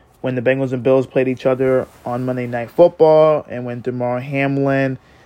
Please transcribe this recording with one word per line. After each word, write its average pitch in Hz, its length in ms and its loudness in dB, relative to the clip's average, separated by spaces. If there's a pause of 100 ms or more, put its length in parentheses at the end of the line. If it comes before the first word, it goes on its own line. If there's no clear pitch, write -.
(220)
when 131 140 -4
the 123 60 -2
Bengals 131 320 0
and 127 80 -4
Bills 131 240 2
played 131 220 -2
each 127 180 -6
other 131 420 0 (180)
on 123 200 -6
Monday 127 220 -6
Night 120 240 -8
Football 156 760 4
and 123 180 -10
when 120 160 -10
Damar 123 400 -6
Hamlin 139 760 -2 (280)